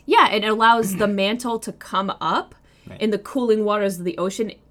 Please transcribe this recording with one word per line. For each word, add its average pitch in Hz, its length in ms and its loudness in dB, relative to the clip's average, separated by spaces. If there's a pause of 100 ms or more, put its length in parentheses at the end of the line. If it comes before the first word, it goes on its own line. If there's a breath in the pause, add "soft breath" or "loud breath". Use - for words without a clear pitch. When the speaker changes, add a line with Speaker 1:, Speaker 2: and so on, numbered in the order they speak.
Speaker 1:
Yeah, 359 240 4
it 208 140 0
allows 226 520 4
the 208 120 2
<clears throat> - 0 -
mantle 220 500 -2
to 220 140 -10
come 190 480 -4
up, - 340 -2 (340 loud breath)
Speaker 2:
Right. - 120 -14
Speaker 1:
and 214 120 0
the 202 60 0
cooling 220 460 0
waters 202 340 0
of 180 60 -8
the 180 140 -4
ocean 196 340 -2 (180)